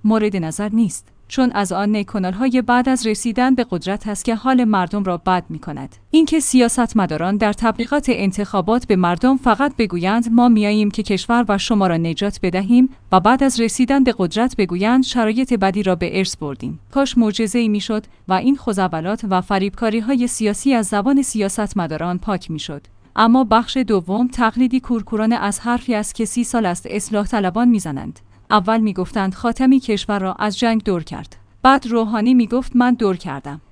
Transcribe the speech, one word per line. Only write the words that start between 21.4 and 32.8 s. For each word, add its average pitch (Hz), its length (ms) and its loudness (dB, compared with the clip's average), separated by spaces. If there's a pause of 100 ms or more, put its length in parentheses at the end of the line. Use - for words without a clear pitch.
پاک 180 340 -6
می‌شد. 151 360 -10 (280)
اما 233 280 4
بخش 226 340 2
دوم 202 500 0
تقلیدی 247 520 0
کورکورانه 226 560 -2
از 202 240 -4
حرفی 240 360 -2
است 208 200 -4
که 226 100 -2
سی 240 180 -4
سال 226 220 -2
است 180 240 -4
اصلاح 208 380 -2
طلبان 208 400 0
می‌زنند. 170 520 -2 (300)
اول 214 300 2
می‌گفتند: 190 540 -2
«خاتمی 262 460 2
کشور 208 400 -2
را 185 140 -4
از 208 260 -4
جنگ 226 240 0
دور 180 200 -2
کرد.» - 320 -14 (260)
بعد 269 260 4
روحانی 226 460 2
می‌گفت: 247 420 2
«من 240 180 4